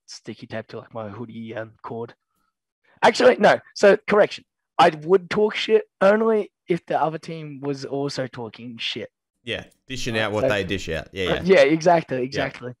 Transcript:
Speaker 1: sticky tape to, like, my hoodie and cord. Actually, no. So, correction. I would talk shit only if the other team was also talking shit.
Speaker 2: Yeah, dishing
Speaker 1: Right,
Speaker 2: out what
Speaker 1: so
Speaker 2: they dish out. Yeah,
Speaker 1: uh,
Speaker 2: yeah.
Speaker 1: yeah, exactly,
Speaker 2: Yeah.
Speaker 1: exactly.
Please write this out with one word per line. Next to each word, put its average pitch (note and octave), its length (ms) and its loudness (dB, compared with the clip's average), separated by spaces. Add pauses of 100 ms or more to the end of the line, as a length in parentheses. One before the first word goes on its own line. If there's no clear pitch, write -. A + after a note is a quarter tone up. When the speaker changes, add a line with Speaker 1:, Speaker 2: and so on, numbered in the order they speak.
Speaker 1:
sticky - 420 -18
tape A2 200 -10
to, A2+ 120 -16
like, - 140 -20
my A2 160 -12
hoodie A2+ 440 -14
and A2 180 -12 (100)
cord. - 320 -12 (880)
Actually, A#3+ 360 4
no. F3 220 4 (160)
So, G3+ 220 6 (100)
correction. - 380 2 (340)
I E3+ 100 6 (140)
would F3+ 260 2
talk G#3 260 0
shit G#3+ 280 2 (180)
only G#3+ 500 2 (160)
if E3+ 180 -2
the D3 160 -2
other D#3+ 160 -2
team D3+ 440 -14
was C#3 240 -6
also C#3 420 -6
talking A#2 500 -14
shit. - 320 -10 (340)
Speaker 2:
Yeah, A2+ 220 -8 (220)
dishing B2 280 -8
Speaker 1:
Right, A2 60 0
Speaker 2:
out G#2+ 100 -4
what G#2+ 120 -2
Speaker 1:
so C3+ 60 0
Speaker 2:
they G2+ 140 0
dish F#2 260 -6
out. D#2 220 -8
Yeah, F#2+ 140 -4
Speaker 1:
uh, - 100 0
Speaker 2:
yeah. - 80 -6
Speaker 1:
yeah, F3+ 180 6
exactly, D#3+ 560 2
Speaker 2:
Yeah. B2 60 -4
Speaker 1:
exactly. C3+ 580 -8